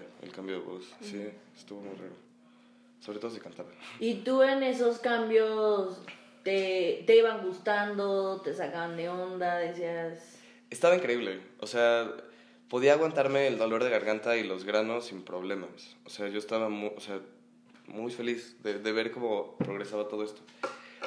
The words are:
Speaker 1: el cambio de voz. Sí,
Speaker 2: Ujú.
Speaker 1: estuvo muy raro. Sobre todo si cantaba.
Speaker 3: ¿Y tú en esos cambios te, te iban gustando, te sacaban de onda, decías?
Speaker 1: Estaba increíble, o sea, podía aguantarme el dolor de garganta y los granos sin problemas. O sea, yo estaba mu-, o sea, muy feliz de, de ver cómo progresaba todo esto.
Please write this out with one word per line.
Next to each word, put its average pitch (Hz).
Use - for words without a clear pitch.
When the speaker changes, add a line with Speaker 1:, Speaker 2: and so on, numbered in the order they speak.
Speaker 1:
el 90
cambio 95
de 85
voz. 92
Sí, 104
Speaker 2:
Ujú. 104
Speaker 1:
estuvo 101
muy 98
raro. 90
Sobre 104
todo 113
si 110
cantaba. -
Speaker 3:
¿Y 226
tú 262
en 269
esos 240
cambios 220
te, 190
te 226
iban 220
gustando, 196
te 147
sacaban 170
de 170
onda, 180
decías? 170
Speaker 1:
Estaba 170
increíble, 117
o 110
sea, 117
podía 131
aguantarme 143
el 120
dolor 113
de 127
garganta 107
y 110
los 92
granos 107
sin 92
problemas. 90
O -
sea, 104
yo 104
estaba 110
mu-, 104
o 104
sea, 98
muy 113
feliz 120
de, 104
de 110
ver 113
cómo 113
progresaba 101
todo 107
esto. 107